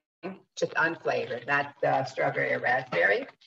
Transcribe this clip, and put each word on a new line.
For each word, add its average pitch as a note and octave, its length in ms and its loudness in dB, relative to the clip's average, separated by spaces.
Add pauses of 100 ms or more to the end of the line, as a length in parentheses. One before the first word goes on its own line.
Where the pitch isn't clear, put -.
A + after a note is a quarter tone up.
(560)
just - 180 -2
unflavored, D3+ 720 -2
not, C#3+ 380 -2
uh, C3+ 200 4
strawberry C#3 480 0
or B2+ 60 0
raspberry. - 680 2 (200)